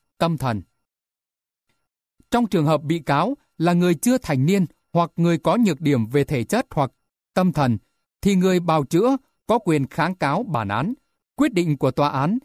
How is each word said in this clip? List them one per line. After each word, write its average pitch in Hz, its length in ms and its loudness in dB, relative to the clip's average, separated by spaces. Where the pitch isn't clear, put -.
tâm 165 200 -2
thần. 113 240 -4
Trong 233 160 2
trường 165 200 0
hợp 156 160 2
bị 160 160 -2
cáo 156 360 -2
là 170 140 0
người 175 220 2
chưa 247 240 0
thành 143 280 -2
niên 190 200 2
hoặc 170 240 0
người 170 220 2
có 165 180 0
nhược 202 240 2
điểm 139 260 0
về 135 180 0
thể 127 200 -4
chất 226 260 -2
hoặc 139 220 -2
tâm 185 180 2
thần, 123 260 0
thì 202 140 2
người 185 260 2
bào 160 240 0
chữa 226 320 0
có 226 120 2
quyền 151 280 0
kháng 170 280 -4
cáo 156 280 -2
bản 117 260 -4
án, 135 260 -4
quyết 285 160 0
định 170 260 0
của 135 120 0
tòa 147 180 0
án 147 360 -2